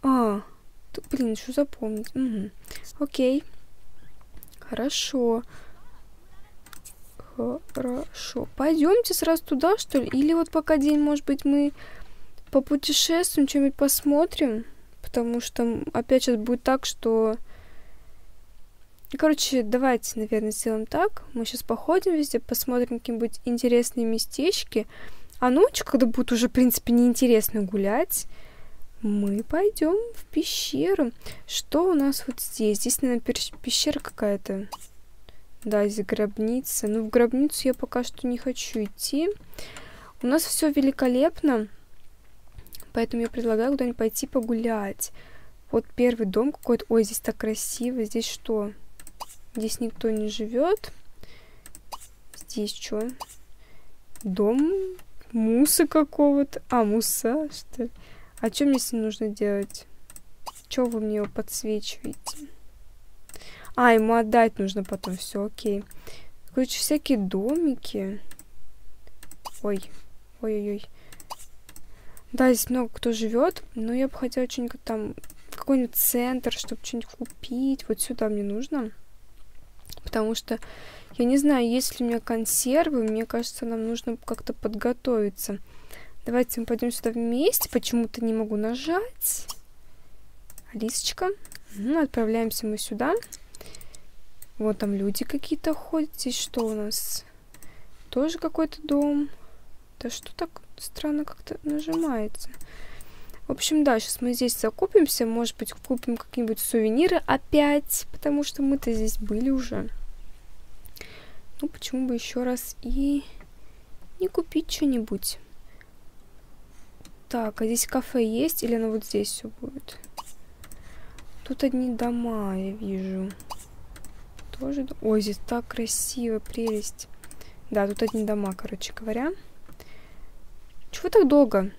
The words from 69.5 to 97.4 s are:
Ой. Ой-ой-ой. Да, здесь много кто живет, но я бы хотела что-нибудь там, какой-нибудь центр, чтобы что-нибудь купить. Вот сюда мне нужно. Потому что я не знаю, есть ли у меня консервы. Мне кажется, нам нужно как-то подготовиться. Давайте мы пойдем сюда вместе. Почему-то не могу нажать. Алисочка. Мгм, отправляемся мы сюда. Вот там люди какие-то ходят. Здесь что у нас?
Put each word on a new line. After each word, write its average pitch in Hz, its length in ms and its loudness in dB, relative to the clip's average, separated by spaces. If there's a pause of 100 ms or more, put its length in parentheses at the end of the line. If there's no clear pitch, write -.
Ой. 202 200 0 (580)
Ой-ой-ой. 208 440 -2 (1500)
Да, 254 200 6
здесь - 180 2
много 247 220 0
кто - 200 0
живет, 226 500 2 (120)
но 226 180 -2
я 262 160 2
бы - 80 -6
хотела 247 320 0
что-нибудь - 340 -6
там, 220 320 -4 (400)
какой-нибудь 262 400 2
центр, 247 580 2
чтобы - 300 -6
что-нибудь - 280 -6
купить. - 800 -2
Вот 214 120 0
сюда 226 280 0
мне 208 140 0
нужно. 220 480 -2 (1120)
Потому 220 320 0
что - 240 -4 (600)
я 240 80 4
не 262 100 6
знаю, 277 320 6
есть 247 320 0
ли 240 60 2
у - 20 2
меня 233 120 2
консервы. 247 800 2
Мне 220 240 0
кажется, 233 400 -4
нам 226 200 -2
нужно 233 380 -2
как-то - 300 -4
подготовиться. 214 1040 0 (640)
Давайте 240 360 2
мы 226 60 -4
пойдем 240 240 2
сюда 233 200 -2
вместе. 240 580 2
Почему-то 233 560 0
не 226 80 2
могу 220 240 0
нажать. 285 880 0 (1300)
Алисочка. 233 560 -2 (460)
Мгм, 240 240 0
отправляемся 226 680 0
мы 214 120 -2
сюда. 247 360 0 (1400)
Вот 214 200 0
там 202 160 0
люди 196 300 0
какие-то 302 500 0
ходят. 302 400 -2
Здесь - 240 -4
что - 260 -2
у 220 100 -2
нас? - 500 -4 (840)